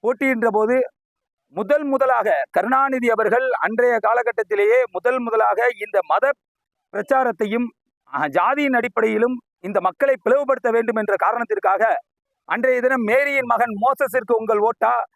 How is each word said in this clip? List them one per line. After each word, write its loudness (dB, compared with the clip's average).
போட்டியின்ற 0
போது 0
முதல் 0
முதலாக 0
கருணாநிதி 0
அவர்கள் 2
அன்றைய 2
காலகட்டத்திலேயே 0
முதல் -2
முதலாக 0
இந்த -4
மத 2
பிரச்சாரத்தையும், -2
ஆ, -6
ஜாதியின் 0
அடிப்படையிலும் 0
இந்த -4
மக்களை -2
பிளவுபடுத்த 0
வேண்டும் -2
என்ற -2
காரணத்திற்காக 0
அன்றைய 0
தினம் 0
மேரியின் 0
மகன் 0
மோசஸிற்கு 0
உங்கள் 0
ஓட்டா 0